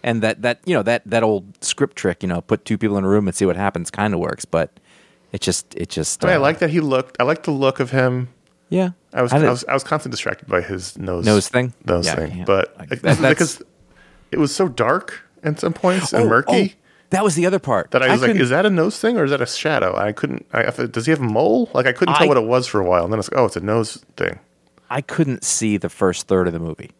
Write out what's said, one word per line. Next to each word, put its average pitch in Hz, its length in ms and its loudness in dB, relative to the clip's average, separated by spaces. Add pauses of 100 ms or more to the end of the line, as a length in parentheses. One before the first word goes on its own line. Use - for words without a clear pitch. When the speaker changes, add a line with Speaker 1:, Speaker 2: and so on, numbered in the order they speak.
Speaker 1:
And 117 180 0
that, 110 200 -2
that, 120 240 -2
you 180 100 0
know, 110 80 2
that, 117 220 0
that 113 180 0
old 101 400 -2
script - 320 -2
trick, - 260 -2
you 95 60 -4
know, 87 140 -2
put - 240 -4
two 110 120 -2
people 101 200 0
in 95 80 0
a - 20 2
room 101 220 2
and 87 60 -6
see 98 100 0
what 90 100 2
happens 90 340 -4
kinda 104 280 -2
works, - 260 -6
but - 340 -2 (540)
it - 80 -8
just, - 360 -4
it 87 140 -8
just, - 360 -6
Speaker 2:
I - 20 2
mean, 185 60 4
I 165 40 4
Speaker 1:
uh, 143 40 2
Speaker 2:
like 151 180 0
that 170 120 0
he 165 100 2
looked, 131 400 -2
I - 20 2
like 156 200 0
the 165 80 -2
look 135 280 0
of 127 120 -2
him. 127 360 0 (400)
Speaker 1:
Yeah. 180 220 0 (240)
Speaker 2:
I - 100 -2
was, 120 100 0
Speaker 1:
I 143 60 4
did. 151 80 4
Speaker 2:
I 120 40 4
was, 123 180 -4
I 127 40 0
was 135 100 -2
constantly 135 340 -6
distracted - 320 -6
by 92 120 2
his 92 360 -10
nose. 90 280 -4
Speaker 1:
Nose 107 220 4
thing? 123 260 0 (120)
Speaker 2:
Nose 87 200 0
Speaker 1:
Yeah, 82 60 0
I - 60 -2
Speaker 2:
thing. 78 140 -4
Speaker 1:
can't, 90 140 -10
Speaker 2:
But - 320 0
Speaker 1:
like, - 120 -18
Speaker 2:
because 131 300 0
Speaker 1:
that, 151 200 2
that's - 220 -10 (720)
Speaker 2:
it - 60 -4
was 147 160 0
so 190 140 0
dark 131 540 -2 (220)
in 151 140 -2
some 170 160 -2
points 180 400 0
and - 120 4
Speaker 1:
Oh, 110 40 2
Speaker 2:
murky. 190 460 2
Speaker 1:
oh, - 40 -20 (300)
that 190 140 2
was 202 100 2
the 170 140 2
other 190 100 2
part. 113 320 0
Speaker 2:
That 127 140 2
I 131 60 4
Speaker 1:
I - 20 6
Speaker 2:
was 202 100 4
like, 131 80 4
Speaker 1:
couldn't 202 140 2
Speaker 2:
"Is 123 80 2
that 185 160 2
a - 20 4
nose 185 300 2
thing 233 180 0
or 175 60 2
is 139 80 2
that 139 100 0
a 120 60 0
shadow?" 139 500 0
I 104 140 0
couldn't, - 420 -6
I, 113 120 2
I - 40 0
thought, 120 220 -6
"Does 117 160 -4
he - 20 0
have 160 100 2
a 135 40 -2
mole?" 135 500 2
Like, 127 140 2
I 131 40 2
couldn't 135 220 0
tell 151 120 4
Speaker 1:
I - 20 2
Speaker 2:
what 139 100 4
it 113 80 4
was 123 220 0
for 107 120 -2
a 95 60 0
while. 87 180 4
And 90 80 -4
then 110 60 0
it's 101 140 -6
like, - 100 0
"Oh, 120 40 4
it's 98 120 -4
a 87 40 -4
nose 107 440 -2 (100)
thing." 50 220 -4 (540)
Speaker 1:
I 131 100 -4
couldn't 139 420 -2
see 107 340 0
the 87 120 -4
first - 380 0
third 92 180 2
of 87 80 0
the 82 60 -6
movie. 80 400 -10